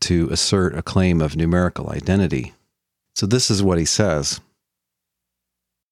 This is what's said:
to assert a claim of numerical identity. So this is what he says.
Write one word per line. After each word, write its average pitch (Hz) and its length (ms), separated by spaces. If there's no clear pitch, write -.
to 82 300
assert 87 460
a 85 60
claim 90 380
of 73 160
numerical 82 540
identity. 73 640
So - 120
this 120 240
is 101 120
what 92 160
he 82 60
says. 78 560